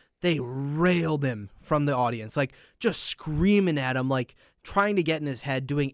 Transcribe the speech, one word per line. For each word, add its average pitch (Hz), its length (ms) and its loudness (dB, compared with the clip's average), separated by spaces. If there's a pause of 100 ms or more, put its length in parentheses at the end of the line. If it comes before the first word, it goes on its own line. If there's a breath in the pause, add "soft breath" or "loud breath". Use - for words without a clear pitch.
(220 soft breath)
they 165 180 2
railed 147 880 0
him 107 240 -6 (100)
from 147 260 0
the 143 100 2
audience, 117 420 -2
like, 135 160 -2 (260 soft breath)
just - 240 0
screaming 170 760 2
at 131 200 -2
him, 131 120 0
like, 127 260 -2 (280 soft breath)
trying 202 320 0
to 185 80 2
get 156 180 0
in 147 60 -4
his 127 140 -6
head, 131 260 -4
doing 143 260 -2